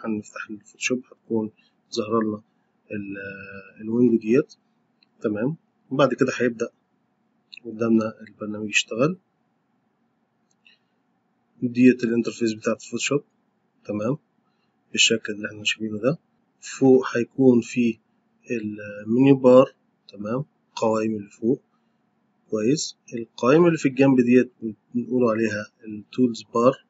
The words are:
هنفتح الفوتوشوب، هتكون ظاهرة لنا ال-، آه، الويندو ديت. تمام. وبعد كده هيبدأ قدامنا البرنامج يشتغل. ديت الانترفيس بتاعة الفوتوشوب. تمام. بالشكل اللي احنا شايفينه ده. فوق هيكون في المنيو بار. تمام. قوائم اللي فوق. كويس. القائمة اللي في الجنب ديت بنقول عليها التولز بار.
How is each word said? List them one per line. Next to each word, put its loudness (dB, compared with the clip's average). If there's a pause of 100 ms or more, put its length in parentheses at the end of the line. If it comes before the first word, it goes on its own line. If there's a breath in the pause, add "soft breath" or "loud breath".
هنفتح -8
الفوتوشوب، -8 (100)
هتكون -6 (440)
ظاهرة -2
لنا -6 (500)
ال-، -10
آه، -18
الويندو 2
ديت. 0 (680)
تمام. -4 (340)
وبعد 2
كده 0
هيبدأ -4 (960)
قدامنا 0
البرنامج -12
يشتغل. -2 (2500 soft breath)
ديت 4
الانترفيس -2
بتاعة -4
الفوتوشوب. -4 (640)
تمام. -6 (720)
بالشكل -2
اللي -10
احنا -16
شايفينه -6
ده. -2 (420)
فوق 2
هيكون 4
في -2 (540)
المنيو 0
بار. 6 (340)
تمام. -8 (300)
قوائم -2
اللي -12
فوق. -2 (880)
كويس. -2 (160)
القائمة 2
اللي 2
في 0
الجنب 4
ديت 4 (420)
بنقول -2
عليها -4 (200)
التولز -4 (100)
بار. 0